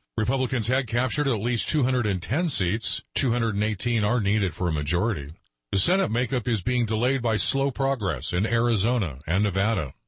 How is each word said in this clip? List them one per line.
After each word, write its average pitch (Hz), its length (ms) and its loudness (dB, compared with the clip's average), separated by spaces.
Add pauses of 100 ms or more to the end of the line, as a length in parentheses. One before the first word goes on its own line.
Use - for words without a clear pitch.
(180)
Republicans 123 500 0
had 127 180 0
captured 123 400 0
at 117 140 0
least 117 300 -2
two 147 140 2
hundred 127 200 2
and 95 160 2
ten 165 300 0
seats. 98 520 -2 (120)
Two 127 180 0
hundred 113 220 0
and 104 100 0
eighteen 110 400 0
are 117 160 2
needed 101 340 2
for 90 140 0
a 80 40 2
majority. 76 600 -2 (380)
The 101 80 2
Senate 175 320 2
makeup 123 360 0
is 113 140 0
being 123 240 0
delayed 113 380 0
by 113 160 2
slow 139 320 0
progress 110 640 -2
in 92 100 2
Arizona 113 840 0
and 95 160 2
Nevada. 95 520 0 (140)